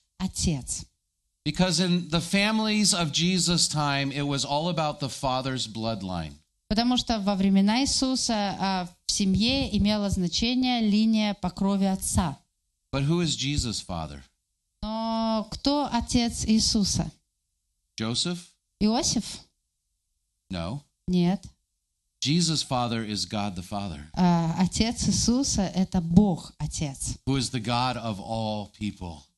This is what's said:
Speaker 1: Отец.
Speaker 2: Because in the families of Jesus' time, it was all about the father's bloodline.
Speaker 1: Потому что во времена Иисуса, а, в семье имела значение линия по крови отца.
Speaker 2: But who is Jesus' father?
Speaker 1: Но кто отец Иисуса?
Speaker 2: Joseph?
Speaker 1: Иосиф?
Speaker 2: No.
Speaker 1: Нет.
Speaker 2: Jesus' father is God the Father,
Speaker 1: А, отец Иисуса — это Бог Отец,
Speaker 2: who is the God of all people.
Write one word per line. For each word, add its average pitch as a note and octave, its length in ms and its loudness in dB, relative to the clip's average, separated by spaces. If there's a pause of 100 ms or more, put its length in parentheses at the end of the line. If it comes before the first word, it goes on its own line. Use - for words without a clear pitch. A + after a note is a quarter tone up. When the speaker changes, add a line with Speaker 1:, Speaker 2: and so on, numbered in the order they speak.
(180)
Speaker 1:
Отец. - 680 -2 (600)
Speaker 2:
Because F3 320 2
in F3 300 2
the E3 120 0
families G#3+ 720 2
of E3+ 200 0
Jesus' E3+ 560 2
time, C#3+ 420 0
it C#3+ 160 -2
was C#3 180 -2
all D3 240 -2
about D3+ 300 -2
the - 100 -4
father's C3 600 -4
bloodline. G2 640 -4 (360)
Speaker 1:
Потому A#3+ 280 2
что A#3+ 240 -2
во G3 160 0
времена G3 460 4
Иисуса, B3 760 0
а, F#3 300 -2 (180)
в - 60 -2
семье A3 640 2
имела G3+ 340 2
значение A#3+ 680 0
линия G#3+ 540 4
по - 160 -4
крови G3 340 2
отца. F#3+ 520 0 (560)
Speaker 2:
But C#3 120 0
who E3 160 4
is E3 160 0
Jesus' B2+ 440 -2
father? D2 440 -8 (580)
Speaker 1:
Но A3+ 680 -2
кто C#4+ 400 0
отец A#3 540 0
Иисуса? G#3 640 2 (840)
Speaker 2:
Joseph? D3 520 -4 (320)
Speaker 1:
Иосиф? A3+ 580 0 (1120)
Speaker 2:
No. F#2 300 -6 (260)
Speaker 1:
Нет. F3+ 380 2 (760)
Speaker 2:
Jesus' D#3 440 2
father A#2 400 -2
is G#2 200 -4
God G2+ 300 -4
the F2+ 80 -8
Father, F2 540 -8
Speaker 1:
А, E3+ 420 2
отец A3 480 0
Иисуса — A3+ 560 2 (140)
это F#3 240 0
Бог E3+ 580 0
Отец, D3 640 -6
Speaker 2:
who C3+ 120 0
is A#2+ 140 -2
the C3 100 -4
God A#2+ 360 -2
of A2 220 -6
all G#2+ 580 -6
people. F#2 480 -8 (120)